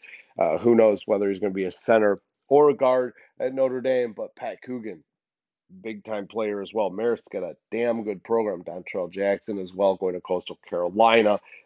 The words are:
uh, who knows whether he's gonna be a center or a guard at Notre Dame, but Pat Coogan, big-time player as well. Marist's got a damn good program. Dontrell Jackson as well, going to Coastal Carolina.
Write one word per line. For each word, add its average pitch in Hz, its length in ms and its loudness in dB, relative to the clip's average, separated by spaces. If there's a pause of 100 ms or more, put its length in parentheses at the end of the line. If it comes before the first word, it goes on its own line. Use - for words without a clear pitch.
(380)
uh, 82 200 0
who 113 180 4
knows 110 300 4
whether 101 220 0
he's 98 120 -4
gonna 101 120 -2
be 95 120 -2
a 90 80 -6
center 107 500 2 (260)
or 147 220 6
a 131 40 2
guard 127 400 0 (260)
at 131 120 -4
Notre 131 280 -2
Dame, 123 360 -2
but 110 200 -12
Pat 110 260 -12
Coogan, 110 400 -10 (800)
big-time 107 460 -8
player 104 340 -4
as 92 100 -12
well. 104 160 0
Marist's 110 420 -4
got 98 120 -6
a 82 140 -8 (140)
damn 117 340 -2
good 101 180 -6
program. 107 400 -2
Dontrell 87 480 -8
Jackson 98 480 -2
as 92 160 -10
well, 95 220 2
going 90 180 -2
to 87 60 -8
Coastal 90 380 -6 (100)
Carolina. 104 720 4 (260)